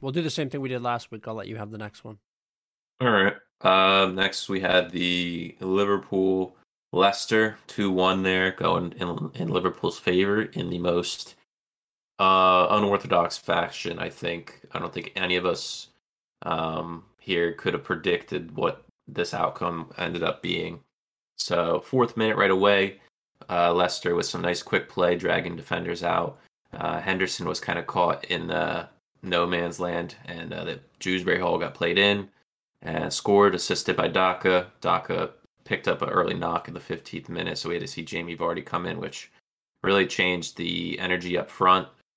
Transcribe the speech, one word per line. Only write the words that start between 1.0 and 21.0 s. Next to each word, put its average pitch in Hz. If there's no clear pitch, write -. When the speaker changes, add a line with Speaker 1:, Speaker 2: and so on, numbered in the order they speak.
Speaker 1:
week. 110
I'll 110
let 110
you 110
have 104
the 110
next 104
one. 110
Speaker 2:
All 123
right. 101
Uh, 95
next, 95
we 98
had 90
the 87
Liverpool 95
Leicester 104
two 101
one 92
there, 92
going 87
in, 82
in 85
Liverpool's 87
favor 98
in -
the 90
most, 87
uh, 92
unorthodox 101
fashion, 85
I 85
think. -
I -
don't 90
think -
any 90
of 90
us, -
um, 82
here 85
could -
have -
predicted 87
what -
this -
outcome 85
ended 85
up 82
being. 85